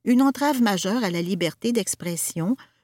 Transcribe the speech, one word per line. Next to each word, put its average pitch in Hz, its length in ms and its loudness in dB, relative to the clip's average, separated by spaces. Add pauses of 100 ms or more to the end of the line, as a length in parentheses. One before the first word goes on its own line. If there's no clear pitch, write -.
une 247 160 4
entrave 277 400 2
majeure 208 440 0
à 185 60 0
la 175 120 -2
liberté 175 500 -2
d'expression, 175 800 -4 (300)